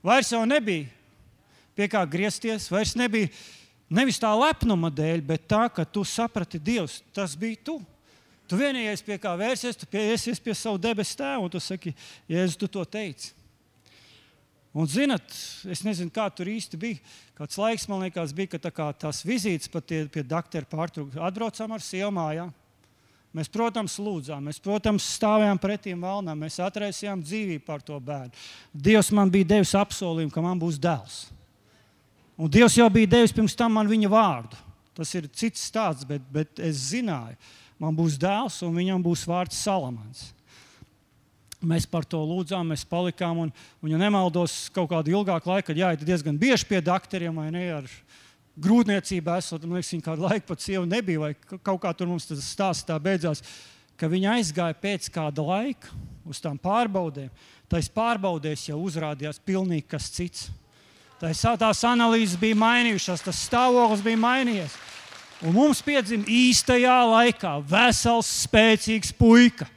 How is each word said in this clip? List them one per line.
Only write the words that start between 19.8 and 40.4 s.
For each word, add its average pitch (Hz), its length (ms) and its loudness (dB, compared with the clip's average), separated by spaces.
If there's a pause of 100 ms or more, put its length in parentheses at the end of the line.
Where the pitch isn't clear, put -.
tie, 160 160 -4
pie 147 160 -8
daktora 156 480 -6
pārtrūka. 156 560 -8
Atbraucām 220 480 -8
ar 202 80 -12
sievu 196 320 -6
mājā. 165 320 -4 (880)
Mēs, 160 160 -6
protams, 226 480 -4
lūdzām, 151 480 -8
mēs, 151 160 -10
protams, 208 440 0 (120)
stāvējām 214 440 4
pretīm 196 440 -4
valnām, 175 400 -6
mēs 156 160 -10
atraisījām 196 640 -6
dzīvību 180 400 -6
par 147 160 -10
to 147 160 -12
bērnu. 131 340 -10 (420)
Dievs 196 380 6
man 202 180 6
bija 190 280 4
devis 190 160 4
apsolījumu, 165 600 -2
ka 160 120 -2
man 180 160 -2
būs 160 200 -2
dēls. 156 460 -4 (1080)
Un 160 120 -2
Dievs 214 280 8
jau 233 160 8
bija 220 240 6
devis 233 160 6
pirms 220 240 2
tam 233 160 2
man 214 160 2
viņa 214 200 2
vārdu. 175 480 2 (360)
Tas 160 240 -8
ir 147 160 -8
cits - 360 -4
stāsts, 160 360 -2
bet, 139 240 -6
bet 151 320 -4
es 143 320 -4
zināju, 147 440 -4 (420)
man 156 160 -2
būs 156 260 2
dēls, 202 460 -2
un 170 100 -2
viņam 185 240 0
būs 170 280 -2
vārds 180 360 -4
Salamans. 127 640 -6 (1300)